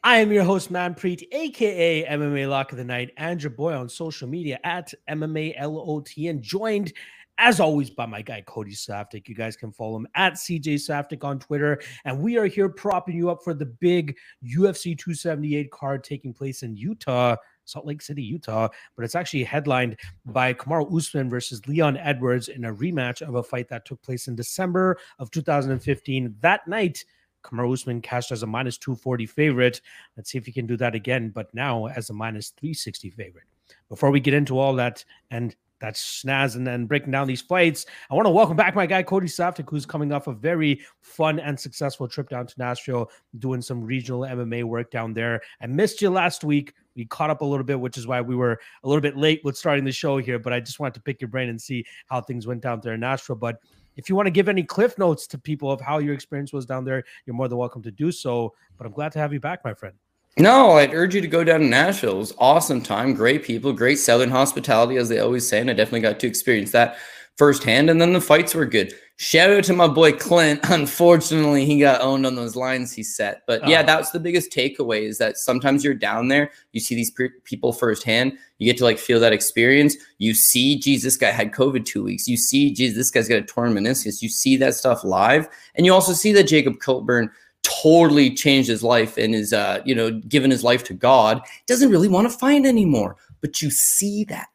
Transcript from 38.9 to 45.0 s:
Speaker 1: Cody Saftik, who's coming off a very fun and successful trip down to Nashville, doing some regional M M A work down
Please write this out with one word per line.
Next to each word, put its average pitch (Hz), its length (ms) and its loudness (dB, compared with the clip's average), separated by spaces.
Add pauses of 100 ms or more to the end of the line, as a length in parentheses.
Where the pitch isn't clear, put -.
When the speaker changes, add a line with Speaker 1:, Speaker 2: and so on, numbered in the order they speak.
Speaker 1:
Cody 190 240 -2
Saftik, 175 420 -6
who's 147 160 -8
coming 147 260 -6
off 143 160 -6
a 131 60 -10
very 147 480 -2 (200)
fun 156 380 -4
and 143 180 -8
successful 135 500 -10
trip 131 200 -10
down 123 200 -10
to - 100 -20
Nashville, 123 540 -6 (260)
doing 127 240 -6
some 120 200 -10
regional 123 440 -8
M 123 160 -8
M 117 100 -8
A 120 120 -6
work 117 280 -8
down 113 220 -8